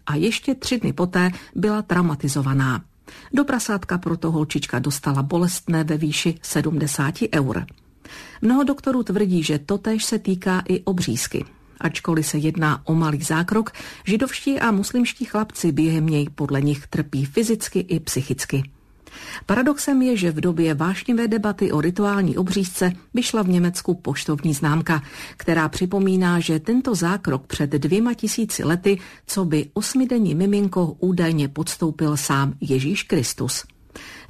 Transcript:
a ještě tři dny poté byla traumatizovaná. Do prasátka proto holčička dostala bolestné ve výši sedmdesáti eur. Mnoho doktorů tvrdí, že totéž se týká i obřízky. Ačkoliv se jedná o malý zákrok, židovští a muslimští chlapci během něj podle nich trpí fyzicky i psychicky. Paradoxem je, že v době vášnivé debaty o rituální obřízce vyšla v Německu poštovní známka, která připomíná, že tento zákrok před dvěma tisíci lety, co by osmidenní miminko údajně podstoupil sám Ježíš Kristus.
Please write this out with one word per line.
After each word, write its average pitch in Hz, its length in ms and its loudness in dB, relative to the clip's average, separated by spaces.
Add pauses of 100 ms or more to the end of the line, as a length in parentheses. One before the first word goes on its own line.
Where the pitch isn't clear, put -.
a 147 100 -2
ještě 226 400 0
tři 254 240 -2
dny - 140 0
poté 180 380 2 (240)
byla 214 260 0
traumatizovaná. 139 1000 0 (500)
Do 277 120 2
prasátka 208 520 -2
proto 165 340 -2
holčička 151 480 -2
dostala 139 440 0
bolestné 170 600 0
ve 156 140 0
výši 160 440 0
sedmdesáti 151 960 -2
eur. 123 300 0 (760)
Mnoho 254 220 4
doktorů 262 400 0
tvrdí, 185 400 2
že 151 160 0
totéž 208 460 -2
se 214 140 -2
týká 185 480 0
i 185 160 0
obřízky. - 600 -2 (340)
Ačkoliv 156 480 -2
se 156 100 -2
jedná 156 460 0
o 160 120 0
malý 151 280 0
zákrok, 180 480 0 (340)
židovští 262 540 0
a 233 120 2
muslimští 240 540 0
chlapci 214 460 -2
během 160 360 2
něj 147 280 2
podle 139 260 0
nich 143 260 0
trpí - 380 -2
fyzicky 220 540 0
i 175 200 -2
psychicky. 139 720 -4 (720)
Paradoxem 262 560 2
je, 254 160 4
že 175 140 2
v 151 100 -4
době 165 320 2
vášnivé 190 540 0
debaty 208 440 0
o 151 100 2
rituální 196 560 2
obřízce 185 560 0 (200)
vyšla 240 280 0
v 185 80 2
Německu 175 440 2
poštovní 151 600 -2
známka, 156 500 0 (340)
která 160 320 2
připomíná, 185 720 2
že 160 200 0
tento 240 360 0
zákrok 170 520 0
před 147 220 -2
dvěma 180 440 2
tisíci - 500 -2
lety, 185 360 2 (280)
co 190 180 0
by 151 280 0
osmidenní 226 640 2
miminko 190 640 2
údajně 165 480 2
podstoupil 151 720 -2
sám 139 440 0
Ježíš 131 420 0
Kristus. 131 600 -2 (680)